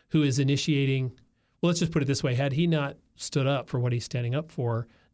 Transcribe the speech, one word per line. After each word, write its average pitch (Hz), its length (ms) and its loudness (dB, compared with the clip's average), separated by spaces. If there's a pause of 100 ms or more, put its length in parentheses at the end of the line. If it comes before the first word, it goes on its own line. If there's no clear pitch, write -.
who 151 140 2
is 135 160 2
initiating, 135 760 0 (480)
well, 170 80 2
let's 170 100 0
just 165 140 0
put 151 100 2
it - 20 0
this 135 160 0
way. 127 140 0
Had 139 160 0
he 165 160 2
not 147 300 0 (180)
stood 135 320 -2
up 139 220 -2
for 127 100 -2
what 123 140 0
he's 117 100 -2
standing 123 320 -4
up 156 160 -4
for, 117 360 -2 (260)